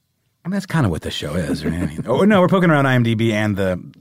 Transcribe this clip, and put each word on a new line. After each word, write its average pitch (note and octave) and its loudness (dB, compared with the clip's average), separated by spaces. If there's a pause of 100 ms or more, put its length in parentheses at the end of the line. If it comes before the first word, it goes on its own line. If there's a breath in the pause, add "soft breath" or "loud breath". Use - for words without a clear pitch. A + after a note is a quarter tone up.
(440)
I E3 -8
mean, F3+ -6
that's G3 -4
kinda D3+ 0
what D#2+ -4
the C#2+ -8
show D2+ -8
is, D#2 -4
right? E2 -2
I F2 -2
mean, - -8
oh, C3+ 2
no, G#3 4
we're F3+ 4
poking F#3 2
around C#3+ 4
I C3 2
M B2 4
D A#2 2
B A2+ 2
and G#2+ 0
the, F#2 -2 (200)